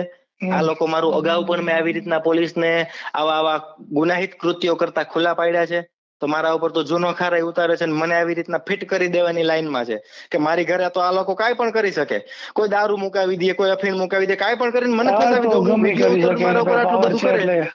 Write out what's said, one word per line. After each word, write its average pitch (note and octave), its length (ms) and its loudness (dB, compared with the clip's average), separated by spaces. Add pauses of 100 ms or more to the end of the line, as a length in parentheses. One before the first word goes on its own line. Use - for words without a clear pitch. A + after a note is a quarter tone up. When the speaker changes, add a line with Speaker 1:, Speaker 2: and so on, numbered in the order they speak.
(340)
Speaker 1:
હમ. F#3 180 -4
Speaker 2:
આ F3 100 2
લોકો D#3+ 240 0
મારું D#3+ 280 0
અગાઉ E3+ 320 0
પણ F3 180 -2
મેં E3 120 0
આવી E3 160 0
રીતના D#3+ 260 -2
પોલીસને E3 520 0 (400)
આવા, D#3 260 -2
આવા D#3 220 0 (320)
ગુનાહિત F3 440 0
કૃત્યો F3 420 -2
કરતા E3 280 -2
ખુલ્લા E3+ 300 0
પાડ્યા E3+ 320 0
છે. E3+ 140 -2 (420)
તો D3 40 -2
મારા D#3 280 0
ઉપર D#3+ 180 -2
તો D#3+ 100 0
જૂનો E3+ 300 0
ખારાઈ F3 300 0
ઉતારે E3+ 340 0
છે E3 100 -2
ને D#3+ 60 -2
મને D#3+ 220 0
આવી E3+ 200 0
રીતના E3 240 -4
ફિટ F#3 260 -6
કરી F3+ 240 0
દેવાની E3+ 340 0
લાઈનમાં D#3+ 440 -2
છે A2+ 100 -4 (300)
કે F3 120 -2
મારી D#3+ 260 2
ઘરે F3+ 260 0
તો F#3 100 -2
આ F3+ 120 2
લોકો F#3+ 220 0
કાંઈ A3+ 200 0
પણ A#3 160 -2
કરી G#3 220 0
શકે. C#3+ 260 -2 (320)
કોઈ G#3 180 0
દારૂ G#3 280 0
મુકાવી F#3+ 400 -2
દે, F3+ 160 0
કોઈ F#3+ 180 2
અફીણ F#3+ 280 -2
મુકાવી F#3+ 280 0
દે, F#3+ 100 0
કાંઈ G#3+ 200 0
પણ A#3+ 160 -2
કરીને A#3+ 240 0
મને A#3+ 160 2
Speaker 1:
હા, G3+ 40 2
Speaker 2:
ફસાવી A#3+ 260 4
Speaker 1:
તો A3+ 80 2
Speaker 2:
દે. G#3+ 80 4
હું F#3 80 2
Speaker 1:
ગમે G#3+ 120 4
Speaker 2:
વીડિયો F#3+ 340 4
Speaker 1:
કરી - 20 4
Speaker 2:
ઉતારું, F3+ 260 2
Speaker 1:
શકે, - 20 0
Speaker 2:
મારા F3+ 200 2
ઉપર F3+ 100 2
Speaker 1:
એની - 60 2
Speaker 2:
આટલું F3+ 220 2
Speaker 1:
પાવર - 20 2
Speaker 2:
બધું G#3 180 2
Speaker 1:
છે G3+ 80 2
Speaker 2:
કરે. - 40 4
Speaker 1:
એટલે. F3+ 260 2 (160)